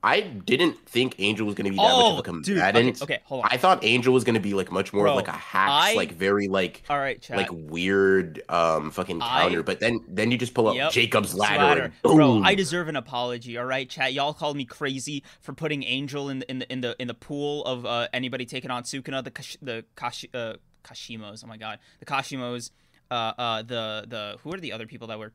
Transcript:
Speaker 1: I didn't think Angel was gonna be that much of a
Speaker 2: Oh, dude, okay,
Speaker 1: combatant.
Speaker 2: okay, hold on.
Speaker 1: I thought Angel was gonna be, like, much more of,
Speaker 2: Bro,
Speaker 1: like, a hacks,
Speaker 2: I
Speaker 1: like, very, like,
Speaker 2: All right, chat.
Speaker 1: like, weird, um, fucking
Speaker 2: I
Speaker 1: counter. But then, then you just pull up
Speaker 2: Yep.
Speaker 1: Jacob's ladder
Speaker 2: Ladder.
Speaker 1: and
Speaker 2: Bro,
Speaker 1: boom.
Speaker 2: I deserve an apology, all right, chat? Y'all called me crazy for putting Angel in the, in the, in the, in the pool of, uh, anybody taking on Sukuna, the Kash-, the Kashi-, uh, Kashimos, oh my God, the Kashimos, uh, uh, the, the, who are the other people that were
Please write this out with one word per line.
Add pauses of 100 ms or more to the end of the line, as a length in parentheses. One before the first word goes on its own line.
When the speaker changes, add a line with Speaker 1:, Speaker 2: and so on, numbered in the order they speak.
Speaker 1:
I
didn't
think
Angel
was
gonna
be
that
much
of
a
Speaker 2:
Oh,
dude,
okay,
Speaker 1:
combatant.
Speaker 2:
okay,
hold
on.
Speaker 1:
I
thought
Angel
was
gonna
be,
like,
much
more
of,
Speaker 2:
Bro,
Speaker 1:
like,
a
hacks,
Speaker 2:
I
Speaker 1:
like,
very,
like,
Speaker 2:
All
right,
chat.
Speaker 1:
like,
weird,
um,
fucking
Speaker 2:
I
Speaker 1:
counter.
But
then,
then
you
just
pull
up
Speaker 2:
Yep.
Speaker 1:
Jacob's
ladder
Speaker 2:
Ladder.
Speaker 1:
and
Speaker 2:
Bro,
Speaker 1:
boom.
Speaker 2:
I
deserve
an
apology,
all
right,
chat?
Y'all
called
me
crazy (180)
for
putting
Angel
in
the,
in
the,
in
the,
in
the
pool
of,
uh,
anybody
taking
on
Sukuna,
the
Kash-,
the (100)
Kashi-,
uh, (280)
Kashimos,
oh
my
God, (220)
the
Kashimos, (400)
uh,
uh,
the,
the,
who
are
the
other
people
that
were